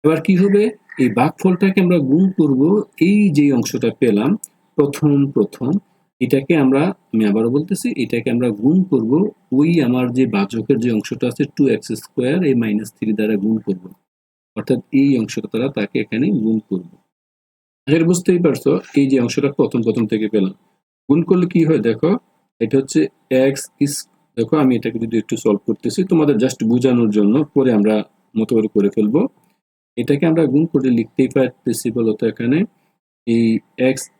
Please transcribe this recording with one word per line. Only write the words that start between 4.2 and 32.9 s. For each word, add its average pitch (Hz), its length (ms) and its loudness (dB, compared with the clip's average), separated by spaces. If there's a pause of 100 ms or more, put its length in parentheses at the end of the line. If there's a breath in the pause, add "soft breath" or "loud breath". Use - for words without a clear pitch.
প্রথম 143 340 0 (220)
প্রথম, 120 360 -2 (500)
এটাকে 135 320 0 (120)
আমরা, 135 180 2 (300)
আমি 110 180 2
আবারও 113 260 0
বলতেছি, 185 320 -4 (160)
এটাকে 117 300 -4
আমরা 123 140 0 (140)
গুণ 156 160 4 (120)
করব 117 220 0 (460)
ওই 156 120 2 (160)
আমার 123 200 0 (100)
যে 131 80 2 (120)
ভাজকের 110 480 -2
যে 123 120 0
অংশটা 107 340 -6
আছে 135 120 -6 (140)
টু 143 60 0 (120)
এক্স - 140 -8 (140)
স্কয়ার, 135 360 -4 (100)
এই 135 140 2
মাইনাস 107 340 -4
থ্রি 110 220 -4
দ্বারা 110 160 0 (100)
গুণ 110 120 0 (100)
করব, 92 180 -6 (760)
অর্থাৎ 120 200 -2 (220)
এই 139 100 2 (100)
অংশটা 107 320 -6
দ্বারা 120 240 -4
তাকে 107 280 -4
এখানে 120 220 -4 (180)
গুণ 113 140 0 (120)
করব। 90 200 -6 (960)
আশা 143 100 2
করি 165 160 2
বুঝতেই 175 340 0
পারছো 139 240 0 (300)
এই 139 100 4
যে 135 140 2
অংশটা 135 240 -2 (100)
প্রথম 135 280 0
প্রথম 113 260 0
থেকে 110 220 -2
পেলাম। 98 200 0 (540)
গুণ 156 200 2
করলে 180 240 2
কি 175 160 2
হয় 143 200 2
দেখো, 131 220 0 (500)
এটা 113 200 -2
হচ্ছে 147 200 -2 (460)
এক্স 139 160 -2 (220)
is, 143 100 -4 (420)
দেখো 117 260 -2
আমি 131 160 2
এটাকে 117 260 -6
যদি 113 180 -8
একটু - 120 -6 (100)
সলভ 104 240 2
করতেছি 113 320 -4 (100)
তোমাদের 147 320 2
just 127 180 -2 (100)
বোঝানোর 120 460 2
জন্য, 104 180 4 (200)
পরে 131 240 2
আমরা 107 160 2 (440)
মতো 110 180 -2
করে 107 200 0
করে 101 200 2
ফেলবো। 110 240 2 (760)
এটাকে 143 340 0
আমরা 165 120 2 (100)
গুণ 151 200 2
করে 131 160 2 (100)
লিখতেই 123 380 -2
পারতেছি 123 500 -2 (100)
বলতো 110 260 -2 (100)
এখানে 123 260 -2 (680)